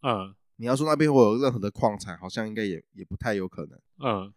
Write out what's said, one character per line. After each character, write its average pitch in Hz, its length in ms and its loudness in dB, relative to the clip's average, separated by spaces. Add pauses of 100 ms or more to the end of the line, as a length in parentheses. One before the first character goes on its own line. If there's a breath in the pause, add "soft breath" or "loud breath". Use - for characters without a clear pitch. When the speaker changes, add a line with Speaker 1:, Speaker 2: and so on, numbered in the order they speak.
Speaker 1:
嗯。 98 340 -4 (220)
Speaker 2:
你 117 100 -12
要 127 80 2
说 139 100 -2
那 151 100 2
边 151 160 2
会 135 80 8
有 113 180 8
任 135 140 2
何 123 60 -4
的 101 140 -4
矿 104 260 0
产， 90 200 -14
好 92 120 -12
像 110 180 -6
应 107 60 -12
该 110 100 -6
也， 92 200 -6 (100)
也 98 120 -18
不 - 100 -14
太 113 180 -4
有 95 140 -4
可 85 180 -12
能。 - 140 -20 (240)
Speaker 1:
嗯。 101 340 -4